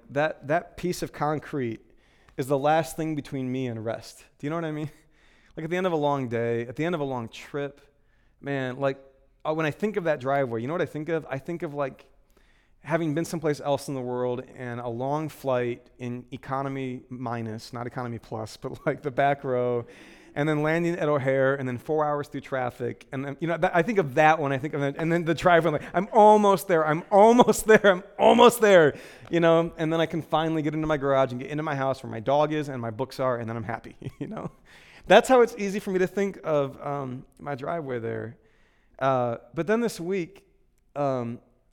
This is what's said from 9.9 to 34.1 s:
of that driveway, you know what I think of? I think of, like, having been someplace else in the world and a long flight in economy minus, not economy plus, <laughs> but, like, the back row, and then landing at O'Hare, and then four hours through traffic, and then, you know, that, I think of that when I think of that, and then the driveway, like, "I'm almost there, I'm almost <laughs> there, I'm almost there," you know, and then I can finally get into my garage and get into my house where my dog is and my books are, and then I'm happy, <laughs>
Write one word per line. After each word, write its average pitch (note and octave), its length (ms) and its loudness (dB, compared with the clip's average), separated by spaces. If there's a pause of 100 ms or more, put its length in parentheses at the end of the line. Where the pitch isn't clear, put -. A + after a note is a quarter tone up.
of E3+ 80 -6
that D3 160 0
driveway, C3 400 -2
you A#2+ 60 -6
know D3+ 60 -4
what F3+ 80 -4
I D3 40 0
think D3+ 240 -8
of? D#3+ 200 -4
I C3+ 100 -6
think E3+ 220 -10
of, D#3 120 -8
like, C#3 320 -8 (800)
having D#3+ 300 -2
been E3 120 -2
someplace D3+ 340 -4
else C#3+ 280 -4
in D3 60 -8
the C3 80 -6
world B2 420 -4 (120)
and B2 240 -10
a B2 80 -8
long C#3 420 -4
flight B2 580 -4 (120)
in B2 320 -10
economy C3+ 800 -8
minus, A#2 640 -10
not A#2+ 120 -10
economy A#2+ 320 -8
plus, A2 400 -10
<laughs> - 40 -20
but, C3 240 -12
like, C#3 160 -2
the D3 100 -6
back C#3 320 0
row, B2 420 0 (480)
and D3 140 -2
then D3+ 160 0
landing E3+ 320 0
at D#3 140 -2
O'Hare, C3+ 460 2
and C3+ 120 -6
then B2 100 -4
four D3+ 280 -2
hours D3 240 -4
through C3+ 120 -10
traffic, B2 720 -6
and C3+ 140 -6
then, C#3 160 -10
you E3 60 -2
know, E3 100 -2
that, F3+ 180 0
I F3 60 6
think G3+ 180 0
of C#3 160 -2
that D#3 240 6
when C#3 140 0
I C3+ 40 0
think D3 160 -6
of D3+ 60 -4
that, C#3 180 -2
and D#3+ 140 -2
then E3+ 140 0
the D#3+ 100 0
driveway, E3 360 6
like, D3 120 -4 (100)
"I'm F3+ 200 -2
almost G#3 560 6
there, D#3+ 180 2
I'm D#3 240 0
almost A3 540 6
<laughs> - 20 4
there, G#3+ 180 8
I'm F#3 180 6 (140)
almost A3+ 440 8
there," F3+ 340 8 (340)
you E3+ 120 2
know, E3 360 4
and D#3+ 140 -2
then E3 80 0
I D#3+ 60 2
can D#3+ 160 -4
finally D#3+ 400 -2
get D3+ 120 -4
into D#3 140 -4
my D#3 80 0
garage C3+ 360 0
and B2 100 -8
get - 80 -12
into D3+ 140 -6
my D#3 120 -4
house C3+ 260 -2
where A#2 80 -12
my A2+ 120 -8
dog D3 320 2
is D3+ 160 -4
and C3 120 -8
my A#2 100 -6
books B2 280 -8
are, B2+ 200 -2
and A2+ 100 -8
then A2+ 80 -6
I'm A2+ 60 -8
happy, - 340 -10 (100)
<laughs> - 120 -12